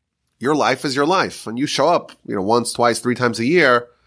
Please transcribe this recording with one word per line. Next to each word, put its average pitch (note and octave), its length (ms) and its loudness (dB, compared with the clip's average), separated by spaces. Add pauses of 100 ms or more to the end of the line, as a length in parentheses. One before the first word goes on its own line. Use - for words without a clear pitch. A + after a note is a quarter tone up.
(400)
your C3+ 160 0
life C3 300 0
is C3+ 100 -4
your C#3+ 100 2
life. D#3+ 400 -2
And A2+ 140 -8
you C#3+ 80 -4
show C#3 200 0
up, E3+ 260 0 (120)
you A2+ 100 -8
know, G2 60 -4
once, A#2 320 0
twice, A#2+ 260 2
three B2 160 -2
times A#2 240 -2
a A#2 60 -2
year C3 440 2 (180)